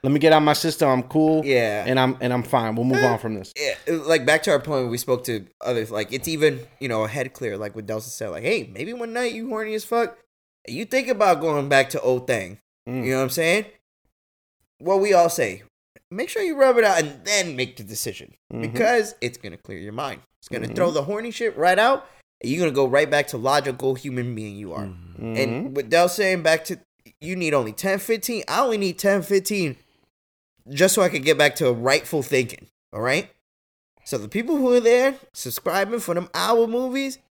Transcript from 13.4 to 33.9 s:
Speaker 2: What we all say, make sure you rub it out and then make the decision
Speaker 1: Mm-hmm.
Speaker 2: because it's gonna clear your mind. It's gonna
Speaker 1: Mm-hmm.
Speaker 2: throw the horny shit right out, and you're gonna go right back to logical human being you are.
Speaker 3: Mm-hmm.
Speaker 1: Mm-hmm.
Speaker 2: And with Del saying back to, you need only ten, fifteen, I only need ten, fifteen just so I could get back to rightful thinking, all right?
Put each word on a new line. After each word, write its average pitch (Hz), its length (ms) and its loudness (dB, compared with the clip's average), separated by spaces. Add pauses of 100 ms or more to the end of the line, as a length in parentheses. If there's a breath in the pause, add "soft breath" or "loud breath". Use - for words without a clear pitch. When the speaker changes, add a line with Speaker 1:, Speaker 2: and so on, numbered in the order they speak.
Speaker 2:
What 190 220 2
we 202 120 2
all 170 160 8
say, 107 340 -2 (460)
make 233 200 -8
sure 440 120 -4
you 330 140 -2
rub 262 220 6
it 226 80 6
out 190 160 4
and 147 240 -6
then 185 320 0
make 123 200 -4
the 113 60 -14
decision 101 500 -10 (200)
Speaker 1:
Mm-hmm. 113 80 -6
Speaker 2:
because 214 600 2
it's 123 160 -6
gonna 92 200 -16
clear 98 200 -14
your 101 160 -12
mind. 127 280 -10 (200)
It's - 60 -20
gonna 117 200 -8
Speaker 1:
Mm-hmm. - 80 -8
Speaker 2:
throw 175 160 2
the 151 120 -2
horny 208 280 -6
shit 226 260 -4
right 180 200 4
out, 262 300 2 (340 loud breath)
and 117 80 -6
you're 151 120 -2
gonna 160 100 2
go 135 160 2
right 139 220 4
back 147 180 2
to 131 100 -8
logical 135 580 0
human 123 380 -6
being 107 220 -10
you 101 180 -12
are. 71 120 -8
Speaker 3:
Mm-hmm. 95 380 -14
Speaker 1:
Mm-hmm. 113 140 -6
Speaker 2:
And 131 380 -2
with 131 140 -6
Del 170 180 4
saying 185 360 0
back 160 220 2
to, 175 140 -8 (400)
you 180 160 -8
need 165 180 -2
only 113 200 0
ten, 190 260 -2
fifteen, 214 480 -4
I 185 140 0
only 233 160 2
need 196 200 -2
ten, 202 240 2
fifteen 190 540 0 (920)
just 170 260 4
so 214 60 2
I 180 80 4
could 147 160 -4
get 147 120 4
back 147 200 4
to 135 160 2
rightful 135 500 0
thinking, 127 440 -2 (260)
all 110 80 -8
right? 151 280 -2 (760)